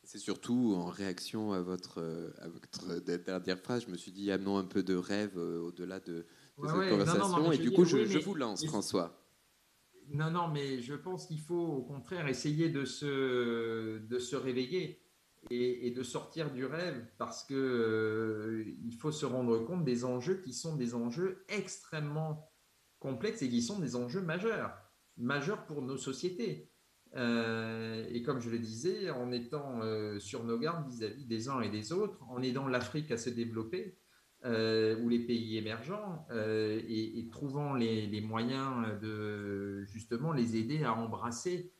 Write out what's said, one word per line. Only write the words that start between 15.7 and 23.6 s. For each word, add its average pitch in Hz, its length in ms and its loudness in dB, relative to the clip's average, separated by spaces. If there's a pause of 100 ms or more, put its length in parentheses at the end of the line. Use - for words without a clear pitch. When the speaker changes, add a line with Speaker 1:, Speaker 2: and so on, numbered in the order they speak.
Speaker 2:
et - 20 2
de 123 140 -4
sortir 147 480 -4
du 127 120 -4
rêve, 147 400 -4 (140)
parce 117 240 -4
que, 139 120 -6
euh, 110 1080 2 (200)
il 117 100 -6
faut 151 160 -2
se 147 160 -2
rendre 120 320 4
compte 165 260 0
des 123 200 2
enjeux 127 380 2
qui 127 100 -10
sont 160 240 -4
des 120 180 0
enjeux 120 540 -2
extrêmement 156 1040 -4 (480)
complexes 143 420 -2
et 131 60 2
qui 120 140 4